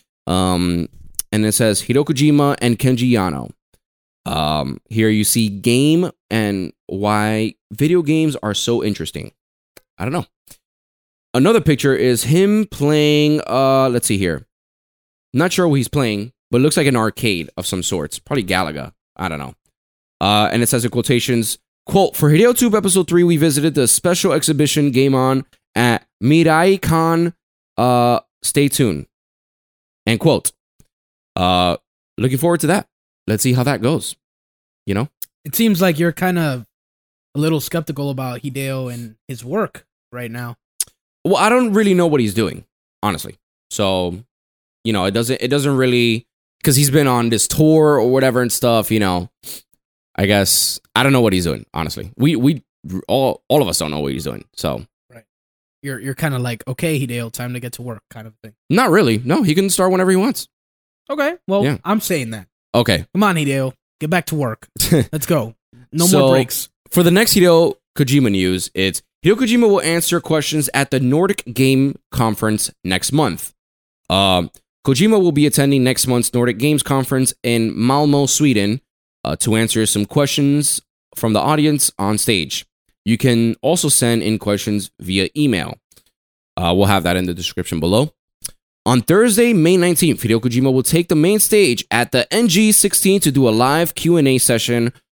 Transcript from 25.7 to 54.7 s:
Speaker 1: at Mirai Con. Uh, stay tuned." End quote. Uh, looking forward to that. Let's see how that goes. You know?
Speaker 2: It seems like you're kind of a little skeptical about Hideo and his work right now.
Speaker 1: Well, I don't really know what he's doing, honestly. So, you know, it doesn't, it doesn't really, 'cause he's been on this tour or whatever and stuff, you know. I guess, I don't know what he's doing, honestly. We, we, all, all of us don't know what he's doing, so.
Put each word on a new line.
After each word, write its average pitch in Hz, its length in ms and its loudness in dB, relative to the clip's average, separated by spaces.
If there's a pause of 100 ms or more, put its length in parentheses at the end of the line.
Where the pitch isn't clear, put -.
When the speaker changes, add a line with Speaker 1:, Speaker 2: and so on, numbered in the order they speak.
Speaker 1:
at 117 320 0 (160)
Mirai 165 580 4
Con. 165 540 0 (420)
Uh, 120 440 2 (220)
stay 143 260 0
tuned." 92 380 -2 (1000)
End 113 140 0
quote. 143 320 2 (840)
Uh, 90 400 0 (400)
looking 127 220 -2
forward 170 220 0
to 151 80 0
that. 131 200 -2 (380)
Let's 107 160 -2
see 123 120 2
how 127 100 2
that 131 180 -2
goes. 147 340 -2 (720)
You 98 80 -2
know? 113 140 -2 (360)
Speaker 2:
It 143 120 -10
seems 220 240 2
like 175 180 0
you're 170 140 0
kind 180 260 -4
of 135 280 -4 (680)
a 143 60 -8
little 156 200 0
skeptical 143 500 -6
about 127 320 -8
Hideo 135 500 -8
and 120 240 -14 (120)
his 123 160 -14
work 175 420 -6 (260)
right 123 180 -12
now. 120 260 -12 (680)
Speaker 1:
Well, 185 140 2
I 185 100 4
don't 240 240 2
really 202 220 4
know 175 120 4
what 147 140 2
he's 104 140 -2
doing, 98 320 -4 (360)
honestly. - 360 -6 (320)
So, 92 520 -2 (600)
you 113 80 0
know, 95 140 0
it 101 60 0
doesn't, 117 280 -2
it 127 80 -2
doesn't 143 260 0
really, 120 520 0 (360)
'cause 135 140 4
he's 139 140 2
been 143 160 4
on 120 240 0
this 113 180 0
tour 156 500 4
or 120 120 2
whatever 131 320 2
and 120 100 -2
stuff, 117 380 0
you 110 100 2
know. 92 300 -2 (880)
I 101 100 0
guess, 101 520 0 (160)
I 113 80 2
don't 139 100 2
know 127 100 4
what 110 100 2
he's 90 120 0
doing, 62 280 -6
honestly. 80 440 -8
We, 131 200 0
we, 135 260 0 (460)
all, 123 400 -2
all 143 140 4
of 107 60 -2
us 80 100 -2
don't 78 120 -4
know 76 100 -4
what 69 120 -4
he's 71 120 -8
doing, 60 200 -12 (100)
so. 64 320 -8 (240)